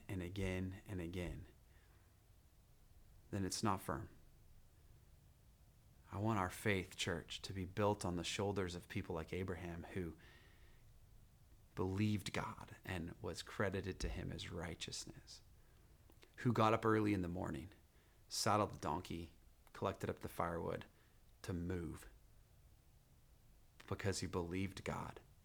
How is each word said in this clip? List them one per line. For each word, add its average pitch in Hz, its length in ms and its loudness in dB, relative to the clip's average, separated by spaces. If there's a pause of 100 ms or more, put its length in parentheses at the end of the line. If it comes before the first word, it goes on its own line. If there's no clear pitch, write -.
and 98 120 -4
again 92 540 0 (160)
and 92 100 -4
again, 87 420 -4 (1900)
then 101 140 2
it's - 180 0
not 104 180 4
firm. 69 280 -2 (2000)
I 104 60 -6
want 107 220 4
our 92 100 4
faith, 95 480 0
church, - 460 -2
to - 100 -6
be 95 140 -2
built 104 380 4
on 90 120 2
the 82 80 0
shoulders 98 500 0
of 87 140 -10
people 92 260 -2
like 80 200 -2
Abraham, 87 580 -2
who 85 220 -2 (1600)
believed 98 580 2
God - 400 -4 (140)
and 85 340 -4
was 90 220 -4
credited 95 580 0
to 85 80 0
him 90 260 -4
as 92 160 -6
righteousness, - 920 -8 (960)
who 120 160 4
got 110 200 8
up 113 140 4
early 107 260 8
in 95 80 4
the 87 80 2
morning, 90 400 -2 (600)
saddled 104 460 4
the - 60 -12
donkey, 85 500 -2 (440)
collected 98 340 0
up - 120 -4
the - 80 -6
firewood 87 580 0 (560)
to 101 100 -2
move 85 560 -2 (1800)
because 98 340 0
he 95 60 0
believed 92 580 0
God - 360 -4 (240)